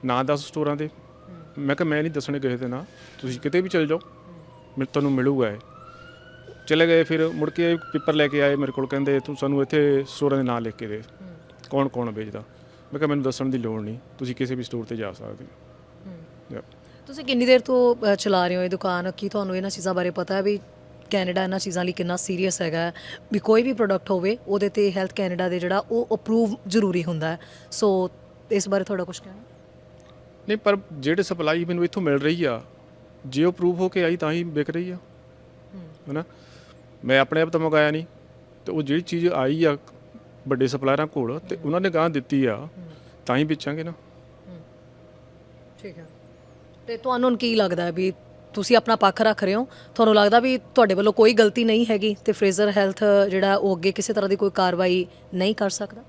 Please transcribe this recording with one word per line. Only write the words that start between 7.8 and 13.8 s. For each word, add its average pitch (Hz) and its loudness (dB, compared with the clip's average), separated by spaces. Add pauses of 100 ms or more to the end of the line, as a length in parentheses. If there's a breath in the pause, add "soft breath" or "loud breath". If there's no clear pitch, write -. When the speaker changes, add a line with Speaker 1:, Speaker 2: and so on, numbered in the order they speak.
Speaker 1:
ਲੈ 147 4
ਕੇ 143 0
ਆਏ 143 4
ਮੇਰੇ 139 -2
ਕੋਲ, 135 -4
ਕਹਿੰਦੇ, 139 0
"ਤੂੰ 131 -8
ਸਾਨੂੰ 139 0
ਇੱਥੇ 139 2
ਸਟੋਰਾਂ 139 0
ਦੇ 135 0
ਨਾਂ 120 -2
ਲਿਖ 113 -8
ਕੇ 113 -12
ਦੇ, 107 -10 (180)
Speaker 2:
ਹੂੰ। 90 -18 (340)
Speaker 1:
ਕੌਣ 139 0
ਕੌਣ 120 -6
ਵੇਚਦਾ।" 107 -10 (540 loud breath)
ਮੈਂ 147 -8
ਕਿਹਾ, 156 0
"ਮੈਨੂੰ 143 -2
ਦੱਸਣ 131 -2
ਦੀ 131 -2
ਲੋੜ 110 -4